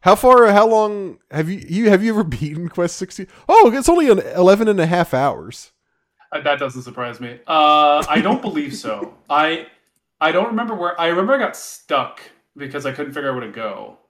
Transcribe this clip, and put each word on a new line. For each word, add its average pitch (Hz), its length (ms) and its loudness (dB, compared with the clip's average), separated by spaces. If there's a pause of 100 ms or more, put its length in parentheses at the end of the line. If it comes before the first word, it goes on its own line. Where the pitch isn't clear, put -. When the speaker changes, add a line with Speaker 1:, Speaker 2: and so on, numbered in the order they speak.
Speaker 1:
how 190 100 6
far, 240 380 6
how 208 160 6
long 208 480 -2 (140)
have 160 180 -4
you, 190 180 -10
you, 208 220 0
have 202 160 4
you 226 80 0
ever 214 120 0
<laughs> 147 140 -8
beaten 156 300 -8
Quest 175 280 -4
sixteen? 190 300 -14 (220)
Oh, 381 260 8
it's 269 140 -2
only 330 220 4
an 202 80 6
eleven 202 500 2
and 202 100 0
a 165 60 2
half 170 300 0
hours. 123 580 -4 (580)
Speaker 2:
Uh, 147 120 -8
that 143 160 -2
doesn't 127 240 -8
surprise 120 380 -12
me. 120 260 -14
Uh, 151 600 4
I 151 140 0
don't 240 220 -2
believe 147 320 -8
so. 107 480 -10
Speaker 1:
<laughs> - 80 -14
Speaker 2:
I, 156 360 -2 (540)
I 160 100 0
don't 190 180 -2
remember 226 260 -6
where, 175 260 -8
I 165 60 -2
remember 185 260 -2
I 277 60 0
got 208 180 -6
stuck - 640 -8 (340)
because 139 300 -12
I 135 80 -6
couldn't 139 220 -12
figure 143 160 -6
out 127 60 -6
where 117 100 -10
to 104 40 -16
go 104 460 -14 (140)